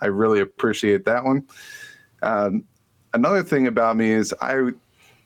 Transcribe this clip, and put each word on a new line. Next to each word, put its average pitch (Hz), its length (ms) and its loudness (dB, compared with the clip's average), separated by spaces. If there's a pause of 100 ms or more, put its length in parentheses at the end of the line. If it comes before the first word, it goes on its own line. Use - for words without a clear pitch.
I 101 60 -4
really 104 340 2
appreciate 104 640 0
that 120 200 0
one. 135 200 0 (800)
Um, 104 420 -2 (480)
another 175 320 2
thing 139 240 0
about 113 280 2
me 110 140 2
is 110 300 0
I 131 300 -2 (560)